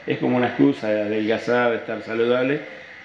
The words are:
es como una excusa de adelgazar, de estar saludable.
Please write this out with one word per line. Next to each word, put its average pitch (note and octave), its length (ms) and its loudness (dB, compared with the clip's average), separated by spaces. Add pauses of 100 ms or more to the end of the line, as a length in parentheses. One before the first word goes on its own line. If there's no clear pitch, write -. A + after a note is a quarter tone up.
es C3+ 100 0
como B2 200 0
una B2 100 2
excusa C#3 420 2
de G#2+ 140 2
adelgazar, A2 680 0
de A#2 60 0
estar G#2+ 260 -8
saludable. B2 580 0 (440)